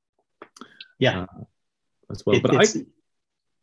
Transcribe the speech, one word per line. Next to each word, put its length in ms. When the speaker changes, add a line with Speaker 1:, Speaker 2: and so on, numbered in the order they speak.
Speaker 1:
Yeah. 220
Speaker 2:
uh, 220
as 160
well. 120
Speaker 1:
It, 60
Speaker 2:
But 120
I, 60
Speaker 1:
it's 160